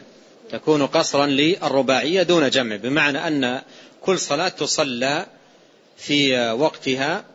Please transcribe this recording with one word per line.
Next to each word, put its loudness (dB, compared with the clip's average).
تكون 0
قصرا 2
للرباعية 2
دون 4
جمع، 0
بمعنى 0
أن -2
كل 0
صلاة -2
تصلى -2
في 0
وقتها، -2